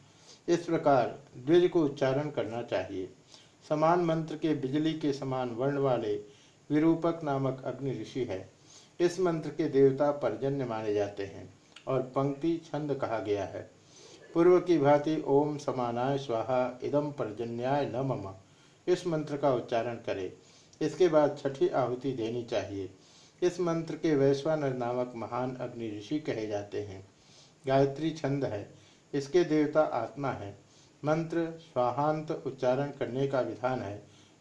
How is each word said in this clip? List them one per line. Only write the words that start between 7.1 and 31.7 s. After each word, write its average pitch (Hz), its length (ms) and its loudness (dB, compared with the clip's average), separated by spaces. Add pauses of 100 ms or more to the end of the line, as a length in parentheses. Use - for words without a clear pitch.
नामक 135 420 -2
अग्नि 131 260 -4
ऋषि 110 320 -6
है। 98 280 -6 (480)
इस 175 200 2
मंत्र 165 300 0
के 156 160 -2
देवता 139 460 6
पर्जन्य 131 540 -2
माने 110 280 -2
जाते 101 300 0
हैं 98 300 -12 (340)
और 131 140 0
पंक्ति 139 560 -2
छंद 147 380 -6
कहा 110 240 -2
गया 101 260 -2
है। - 260 -10 (640)
पूर्व 175 260 8
की 175 180 2
भांति 147 500 4
"ओम 147 300 2
समानाय 127 600 -2
स्वाहा 123 680 -2
इदम 143 280 0
पर्जन्याय 117 840 -2
नमः" 110 400 -4 (520)
इस 180 200 2
मंत्र 151 300 -2
का 143 160 4
उच्चारण 117 420 -2
करें। 98 380 -6 (480)
इसके 156 260 2
बाद 147 300 4
छठी 143 300 0
आहुति 127 440 -2
देनी 117 320 -4
चाहिए। 98 460 -4 (540)
इस 175 160 2
मंत्र 165 360 -2
के 156 200 2
वैश्वानर 139 580 2
नामक 123 420 -2
महान 120 400 -6
अग्नि 113 420 -8
ऋषि 147 220 -6
कहे 113 280 -6
जाते 104 340 -6
हैं। 98 260 -12 (600)
गायत्री 139 420 2
छंद 139 360 -2
है। 101 280 -6 (400)
इसके 147 300 2
देवता 151 380 2
आत्मा 123 500 -2
है। 101 280 -10 (460)
मंत्र 165 460 0
स्वाहांत 147 800 -2